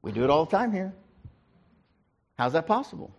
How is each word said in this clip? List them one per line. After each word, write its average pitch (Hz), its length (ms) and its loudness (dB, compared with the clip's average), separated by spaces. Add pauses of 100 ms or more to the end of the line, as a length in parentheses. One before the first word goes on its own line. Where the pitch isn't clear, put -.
We 110 100 -8
do 110 120 -2
it 135 60 4
all 151 160 4
the 156 60 -6
time 226 200 2
here. 190 220 -4 (1400)
How's 123 160 0
that 160 140 0
possible? - 520 -4